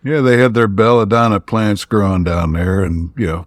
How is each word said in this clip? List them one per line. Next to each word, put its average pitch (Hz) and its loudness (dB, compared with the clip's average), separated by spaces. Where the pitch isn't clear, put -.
Yeah, 147 -2
they 123 4
had 123 4
their 117 2
belladonna 113 2
plants 107 -4
growing 95 0
down 85 -2
there, 92 -2
and, 85 -6
you 113 -2
know, 85 -6